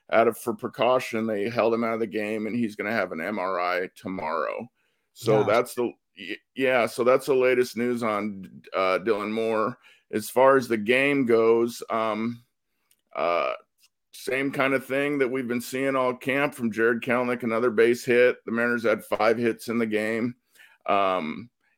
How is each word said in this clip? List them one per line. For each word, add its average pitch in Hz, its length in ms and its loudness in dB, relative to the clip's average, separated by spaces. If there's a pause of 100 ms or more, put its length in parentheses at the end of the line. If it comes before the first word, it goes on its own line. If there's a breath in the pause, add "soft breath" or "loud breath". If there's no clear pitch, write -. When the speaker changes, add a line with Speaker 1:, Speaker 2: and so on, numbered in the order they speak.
(120)
Speaker 1:
out 113 160 4
of, - 100 -2
for 113 160 -4
precaution, 117 720 -2
they 101 220 -4
held 113 260 2
him 117 100 -2
out 113 100 -2
of 110 60 -6
the 117 60 -2
game, 107 400 -6
and 104 80 -6
he's 113 220 -4
gonna 101 160 -4
have 95 200 -2
an 80 80 -8
M 101 180 -4
R 92 200 -2
I 90 380 -2
tomorrow. 82 720 -6 (460)
So 110 240 2
Speaker 2:
Gosh. 104 100 2
Speaker 1:
that's 120 260 0
the, 120 180 -2 (260)
y-, 95 180 -10 (180)
yeah, 127 320 2
so 120 160 -6
that's 131 240 4
the 143 80 2
latest 127 420 2
news 120 260 -2
on, 104 600 -6 (120)
uh, 92 280 2
Dylan 104 300 -2
Moore. 113 460 -2 (340 soft breath)
As 107 180 -6
far 135 260 6
as 123 120 0
the 117 100 0
game 131 480 2
goes, 117 640 4
um, 113 520 -4 (720)
uh, 78 360 0 (600)
same 135 380 -4
kind 135 240 0
of 131 100 -2
thing 143 340 -2
that 131 120 2
we've 131 160 -4
been 120 140 -4
seeing 135 340 -4
all 127 200 0
camp 139 400 -2
from 117 180 -4
Jared 113 300 2
Kelenic, 123 400 -2
another 117 280 0
base 117 340 4
hit. 123 320 4 (100)
The 110 60 -8
Mariners 117 320 -2
had 107 200 0
five 110 340 2
hits 117 300 -2
in 117 100 -2
the 117 80 0
game. 110 480 -2 (520 soft breath)
Um, 95 640 0 (280)